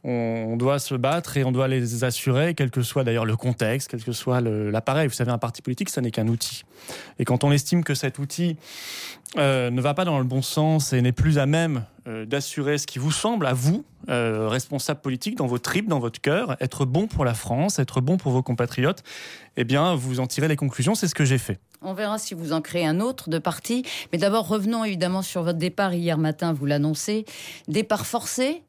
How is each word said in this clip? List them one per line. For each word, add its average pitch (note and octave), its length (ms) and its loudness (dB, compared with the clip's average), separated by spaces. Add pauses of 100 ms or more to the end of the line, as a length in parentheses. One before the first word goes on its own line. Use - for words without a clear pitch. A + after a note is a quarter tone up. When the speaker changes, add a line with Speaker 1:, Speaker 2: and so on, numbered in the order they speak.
Speaker 1:
on, A2+ 440 -2
on A#2 40 -2
doit C3+ 220 2
se - 160 -4
battre C#3 420 0
et C#3 80 2
on B2+ 80 2
doit C3 160 2
les A#2+ 360 0
assurer, C3+ 500 2
quel C3+ 160 2
que B2 140 0
soit C3 200 0
d'ailleurs A#2 220 2
le A2 100 2
contexte, B2 540 0
quel A2+ 140 -6
que B2 80 -4
soit B2 280 0
le, G#2+ 300 0
l'appareil. C3+ 380 2
Vous A#2+ 80 -2
savez, B2 160 0
un A2+ 80 0
parti - 240 -6
politique, B2+ 260 -4
ça - 100 -4
n'est A#2+ 120 0
qu'un A2 160 0
outil. - 340 -2 (560)
Et B2+ 80 0
quand B2 180 2
on C#3+ 80 4
estime D#3 320 4
que C#3+ 120 0
cet C#3 240 -4
outil, E3 360 -2 (840)
euh, C3 340 4
ne B2+ 100 2
va D3 140 2
pas F#3 100 0
dans D3+ 140 2
le C3 40 2
bon C3 200 0
sens D#3 500 2
et B2 80 4
n'est B2 100 6
plus D3 280 4
à C3+ 80 4
même, D3+ 380 2 (220)
euh, A2 200 -6
d'assurer C#3 500 -2
ce C#3 80 -4
qui - 140 -8
vous D3 120 0
semble, G#3+ 360 0
à B2+ 60 2
vous, D#3 300 2 (260)
euh, A2+ 380 0
responsable C3 540 -2
politique, C3+ 360 -4
dans C3+ 100 0
vos B2 100 0
tripes, G#3 320 -2
dans D3+ 80 2
votre A#2+ 240 -2
cœur, E3 380 0
être C3 260 -2
bon D#3+ 220 0
pour C#3+ 180 0
la A#2+ 80 2
France, C#3 460 0
être C3 200 0
bon D3+ 180 2
pour C#3 140 0
vos C3 120 2
compatriotes, B2 580 0 (560)
eh B2 60 0
bien, D3 320 4
vous B2+ 240 -2
en B2+ 80 -2
tirez C#3+ 200 0
les D3+ 80 4
conclusions. C#3 380 0
C'est G3+ 140 0
ce - 80 -2
que D3 100 4
j'ai C3 140 4
fait. G2+ 180 -4 (240)
Speaker 2:
On F#3+ 140 -6
verra G#3+ 240 -2
si G3+ 160 -8
vous D#3+ 180 -4
en D#3+ 80 0
créez E3+ 240 -2
un D#3 140 2
autre A#3+ 320 -2
de E3 80 0
parti. A#3 440 -2 (280)
Mais E3+ 80 0
d'abord, G3+ 280 2
revenons G#3+ 380 0
évidemment F#3 380 0
sur F3+ 180 -4
votre E3 160 0
départ F3+ 380 0
hier E3+ 240 0
matin, D#3 340 0
vous C#3+ 140 -2
l'annoncez. D#3 580 0 (420)
Départ G#3 380 0
forcé ? C4 640 -2